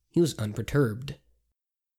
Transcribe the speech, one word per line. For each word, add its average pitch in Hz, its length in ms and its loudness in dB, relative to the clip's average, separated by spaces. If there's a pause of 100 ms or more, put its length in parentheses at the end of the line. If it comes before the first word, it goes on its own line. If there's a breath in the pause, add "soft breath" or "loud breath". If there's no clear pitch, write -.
he 170 120 4
was 160 160 2
unperturbed. 120 800 -2 (840)